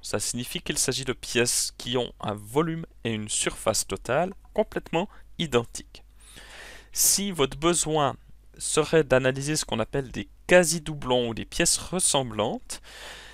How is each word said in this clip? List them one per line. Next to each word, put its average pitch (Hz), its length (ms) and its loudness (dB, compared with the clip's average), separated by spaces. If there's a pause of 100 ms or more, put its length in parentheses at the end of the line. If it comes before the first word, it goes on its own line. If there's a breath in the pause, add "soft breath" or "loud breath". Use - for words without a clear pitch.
Ça - 180 -4
signifie - 400 -4
qu'il - 180 -4
s'agit 131 280 0
de 127 80 -2
pièces - 640 2
qui 123 180 -4
ont 123 240 0
un 104 140 -2
volume 156 520 -2 (160)
et 120 80 -2
une 107 200 -4
surface - 560 0
totale 151 480 -2 (180)
complètement - 560 -2 (300 soft breath)
identiques. - 640 -4 (880 loud breath)
Si - 400 2
votre 139 260 0
besoin 156 560 2 (420)
serait 156 460 4
d'analyser 135 540 2
ce - 80 -2
qu'on 113 160 0
appelle 131 320 -4
des - 160 -6 (180)
quasi-doublons 151 840 4
ou 113 40 -6
des 143 120 -6
pièces - 320 2
ressemblantes, 127 1040 0 (520 loud breath)